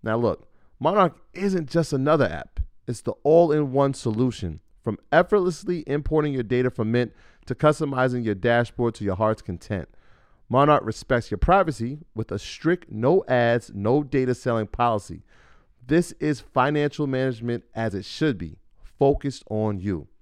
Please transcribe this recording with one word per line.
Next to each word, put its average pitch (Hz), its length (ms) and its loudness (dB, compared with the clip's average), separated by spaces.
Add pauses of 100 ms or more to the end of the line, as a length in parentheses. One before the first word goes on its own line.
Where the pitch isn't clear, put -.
Now 110 160 -2
look, 110 280 -2 (320)
Monarch 180 380 2 (160)
isn't 185 380 -2
just 165 220 0
another 143 340 2
app. - 340 -8 (260)
It's 120 140 -8
the - 120 -6 (100)
all-in-one 147 720 4
solution. 113 640 -4 (220)
From 107 160 -4 (140)
effortlessly 180 760 2
importing 147 460 0
your 131 100 -2
data 123 280 0
from 110 200 -4
Mint 120 220 0 (340)
to 127 80 -6
customizing 131 680 0
your 107 100 0
dashboard 117 600 0
to - 80 -8
your 98 100 0
heart's 110 280 0
content, 87 460 -8 (600)
Monarch 143 360 4
respects 113 460 -4
your 104 80 -6
privacy 151 600 0 (160)
with 110 160 -8
a 101 60 -4
strict - 520 -4
no 123 380 2
ads, 120 440 2
no 113 300 0
data 131 320 0
selling 113 320 -2
policy. 107 560 -4 (640)
This 170 320 2
is 147 220 -2
financial 147 680 0
management 120 560 -4 (140)
as 113 180 -2
it 98 100 -6
should 139 340 -2
be, 82 200 -12 (400)
focused 139 500 0
on 107 300 -2
you. 90 300 -4 (140)